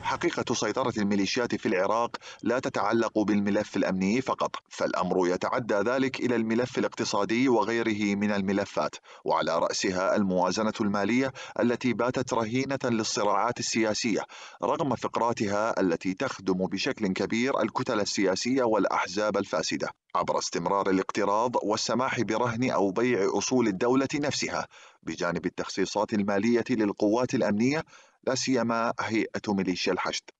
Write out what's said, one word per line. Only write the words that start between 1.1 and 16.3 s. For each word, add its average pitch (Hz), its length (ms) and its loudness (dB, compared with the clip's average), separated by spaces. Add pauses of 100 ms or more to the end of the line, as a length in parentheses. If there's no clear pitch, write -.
في - 100 -4
العراق 101 520 2 (260)
لا 117 160 2
تتعلق 113 600 0
بالملف 104 580 0
الأمني 95 440 2
فقط، - 340 -4 (140)
فالأمر 92 580 0
يتعدى 107 460 -2
ذلك 123 460 0
إلى 120 160 0
الملف 113 420 0
الاقتصادي 110 720 0
وغيره 107 680 2
من 104 160 0
الملفات، 98 640 0 (300)
وعلى 80 340 0
رأسها 92 560 0
الموازنة 95 680 0
المالية 107 520 0 (260)
التي 120 340 2
باتت 123 400 0
رهينة 127 500 -2
للصراعات 110 760 0
السياسية 107 640 0 (420)
رغم 135 320 0
فقراتها 110 840 0
التي 92 320 0
تخدم 95 540 -2